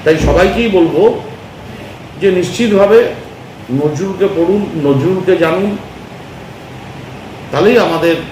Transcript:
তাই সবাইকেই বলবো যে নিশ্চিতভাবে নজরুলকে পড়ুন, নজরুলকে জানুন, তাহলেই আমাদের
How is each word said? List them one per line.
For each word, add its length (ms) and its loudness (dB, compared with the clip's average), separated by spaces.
তাই 140 4
সবাইকেই 520 2
বলবো 520 4
যে 100 4
নিশ্চিতভাবে 800 4
নজরুলকে 560 0
পড়ুন, 380 2
নজরুলকে 640 2
জানুন, 400 0
তাহলেই 280 4
আমাদের 360 2